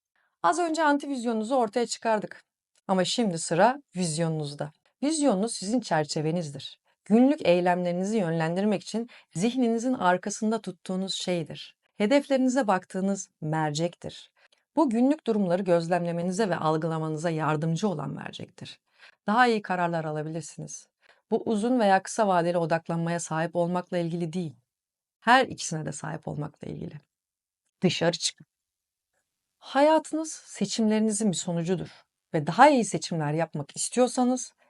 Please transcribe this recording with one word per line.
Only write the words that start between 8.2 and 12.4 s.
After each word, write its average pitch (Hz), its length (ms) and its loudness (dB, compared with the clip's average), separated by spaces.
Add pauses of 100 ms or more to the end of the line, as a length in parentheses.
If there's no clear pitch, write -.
için 233 280 -8 (260)
zihninizin 233 580 0
arkasında 214 680 0
tuttuğunuz 185 520 -6
şeydir. 160 600 -6 (220)
Hedeflerinize 262 720 2